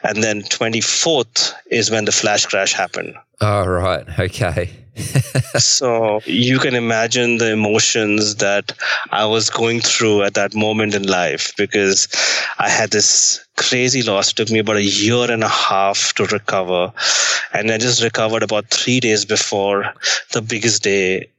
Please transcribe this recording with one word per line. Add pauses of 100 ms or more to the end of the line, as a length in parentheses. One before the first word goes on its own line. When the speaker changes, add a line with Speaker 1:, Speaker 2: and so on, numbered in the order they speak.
Speaker 1:
And
then
twenty-fourth (180)
is
when
the
flash
crash
happened. (260)
Speaker 2:
Oh,
right. (140)
Okay. (260)
<laughs> (480)
Speaker 1:
So
you
can
imagine
the
emotions
that (380)
I
was
going
through
at
that
moment
in
life,
because (520)
I
had
this (140)
crazy
loss.
It
took
me
about
a
year
and
a
half
to
recover. (600)
And
I
just
recovered
about
three
days
before (400)
the
biggest
day